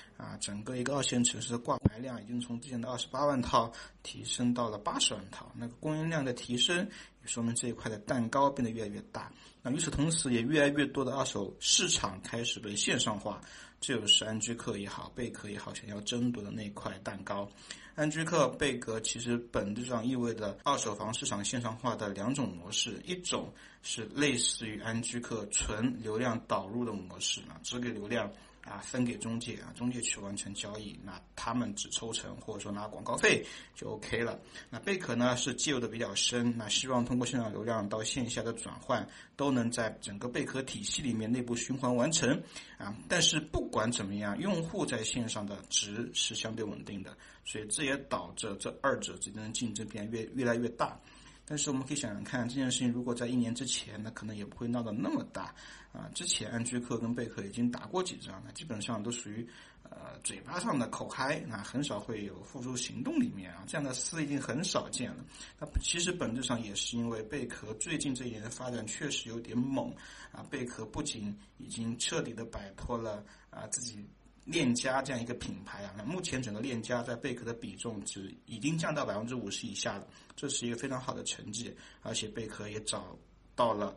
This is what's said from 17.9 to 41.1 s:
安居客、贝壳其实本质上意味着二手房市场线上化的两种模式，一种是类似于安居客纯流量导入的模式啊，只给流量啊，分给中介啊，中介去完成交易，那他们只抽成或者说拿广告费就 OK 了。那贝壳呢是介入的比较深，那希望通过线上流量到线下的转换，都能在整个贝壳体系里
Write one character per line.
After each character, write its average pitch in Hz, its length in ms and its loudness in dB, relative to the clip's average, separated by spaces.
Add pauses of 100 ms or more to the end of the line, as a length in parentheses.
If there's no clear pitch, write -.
安 151 160 2
居 156 140 0
客、 160 240 8
贝 131 280 2
壳 120 240 -2
其 - 200 -2
实 120 160 4
本 104 360 0
质 120 120 -2
上 120 200 0
意 127 120 4
味 120 180 2
着 101 300 -2
二 139 140 6
手 117 180 0
房 110 180 -2
市 - 100 -2
场 101 200 0
线 123 160 0
上 117 160 -2
化 117 180 0
的 104 140 -2
两 98 260 0
种 120 220 2
模 - 160 -8
式， - 320 0
一 180 140 -2
种 123 340 -2 (300)
是 - 240 -4
类 135 300 4
似 117 300 2
于 104 140 -4
安 113 200 0
居 120 200 -2
客 110 260 -2
纯 117 560 2
流 95 160 0
量 117 300 2
导 95 180 2
入 120 180 0
的 110 80 -2
模 90 280 -6
式 - 220 0
啊， - 200 -14
只 123 160 -4
给 120 120 0
流 104 180 -4
量 110 200 2 (360)
啊， 101 140 -8
分 127 260 0
给 117 140 0
中 113 200 -2
介 117 180 -4
啊， - 200 -12
中 120 140 0
介 120 100 -4
去 - 200 0
完 98 160 -4
成 101 180 -6
交 104 240 -6
易， 101 260 -8
那 92 160 -10 (160)
他 117 160 0
们 113 220 2
只 - 160 -4
抽 113 220 -2
成 98 240 -2
或 - 180 -8
者 101 60 -6
说 104 120 -6
拿 104 160 -4
广 - 160 -8
告 120 120 0
费 190 280 6 (300)
就 - 160 -6
OK 107 320 -2
了。 113 180 -2 (300)
那 - 80 -8
贝 196 180 2
壳 123 180 -2
呢 123 220 6
是 123 160 0
介 139 200 2
入 131 60 4
的 117 80 0
比 110 120 -4
较 104 160 -2
深， 120 420 4
那 110 120 -2
希 131 200 2
望 123 160 6
通 123 140 2
过 120 80 4
线 127 120 0
上 110 120 0
流 101 120 -2
量 110 240 2
到 107 160 0
线 117 280 0
下 120 100 0
的 113 140 0
转 95 260 -8
换， 110 260 0 (300)
都 143 140 4
能 120 200 4
在 113 200 2 (100)
整 101 180 -8
个 120 100 -4
贝 131 160 0
壳 135 180 -2
体 131 200 -6
系 - 200 -2
里 123 100 2